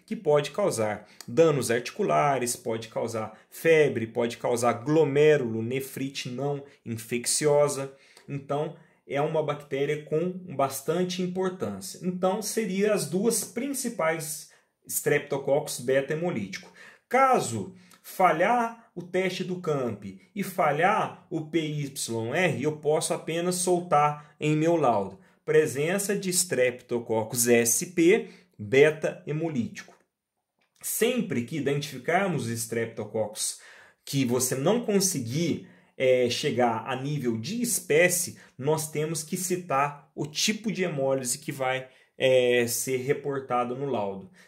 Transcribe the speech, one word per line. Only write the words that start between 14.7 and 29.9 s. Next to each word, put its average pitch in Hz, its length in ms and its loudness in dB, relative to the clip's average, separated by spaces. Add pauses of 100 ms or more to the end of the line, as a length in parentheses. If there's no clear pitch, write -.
Streptococcus 143 920 0
beta-hemolítico. 135 920 -2 (340)
Caso 226 680 2 (280)
falhar 208 920 2
o 175 80 -8
teste 185 420 -2
do 180 160 -6
CAMP 123 460 -4 (280)
e 196 80 -4
falhar 170 840 0
o 160 140 -6
P 151 180 -4
Y 135 720 -4
R, 156 280 0
eu 151 160 -2
posso 156 340 0
apenas 170 440 -2
soltar 151 840 2
em 151 160 2
meu 160 180 4
laudo 107 440 2 (260)
presença 156 720 2
de 190 140 -4
Streptococcus 120 1160 0
S 117 420 4
P 190 420 4 (280)
beta-hemolítico. 147 1400 0 (840)